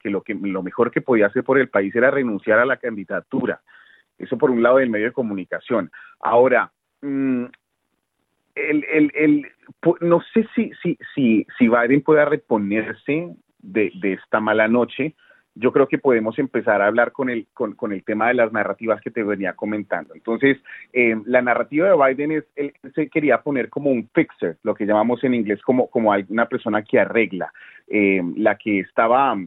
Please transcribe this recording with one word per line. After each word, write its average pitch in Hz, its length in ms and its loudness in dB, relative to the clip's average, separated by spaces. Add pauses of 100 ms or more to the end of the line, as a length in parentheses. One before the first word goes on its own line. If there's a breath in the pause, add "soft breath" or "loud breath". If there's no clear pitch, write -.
que 110 80 -8
lo 95 120 -4
que, 110 120 -10
lo 92 300 -6
mejor 110 260 -2
que - 120 -4
podía 113 240 2
hacer 117 180 -2
por 135 160 2
el 127 80 0
país 98 260 -2
era 120 180 4
renunciar 110 480 0
a 123 60 4
la 131 120 -2
candidatura. 101 840 -6 (580 soft breath)
Eso - 200 -8
por 135 120 2
un 117 140 2
lado 127 140 6
del 131 120 2
medio 107 180 -2
de 120 40 -4
comunicación. 98 800 -6 (300 loud breath)
Ahora, 120 500 2 (300)
mm, 135 420 -4 (1120)
el, 151 340 -2
el, 151 260 2
el, 147 320 2 (340)
pu-, - 180 0
no 170 220 2 (120)
sé 226 220 2
si, 226 160 -2 (100)
si, - 160 -4 (160)
si, 113 320 2 (120)
si 123 100 4
Biden 120 340 4
pueda 151 220 4
reponerse 123 1120 -2 (240)
de, 104 400 -2
de 95 140 -2
esta - 260 -4
mala 107 300 2
noche. 123 460 -2 (400 soft breath)
Yo 120 160 0
creo 135 160 4
que 147 120 -4
podemos 113 400 0
empezar 110 420 0
a 101 60 2
hablar 117 240 0
con 131 180 -6
el, 113 240 -6
con, 113 220 -6
con 107 180 -8
el 92 100 -8
tema 110 240 -2
de 123 60 2
las 117 180 2
narrativas 104 500 -2
que - 100 -10
te 117 100 -4
venía 98 320 -4
comentando. 104 640 -8
Entonces, 117 420 0 (360 loud breath)
eh, 120 220 2 (120)
la 123 160 2
narrativa 123 460 0
de 185 60 6
Biden 139 360 0
es, 151 120 -4 (120)
él 143 180 -8 (220)
se 151 120 -2
quería 143 360 0
poner 135 260 -4
como 143 220 -2
un 117 240 -2
fixer, 98 480 -2
lo 107 100 -2
que 101 140 -4
llamamos 110 360 0
en 127 120 0
inglés 104 260 -4
como, 127 300 0
como 110 200 2
alguna 101 360 0
persona 107 340 -4
que 113 180 0
arregla, 95 540 -2 (340 loud breath)
eh, 98 360 2 (120)
la 104 220 0
que 104 220 -2
estaba 120 680 0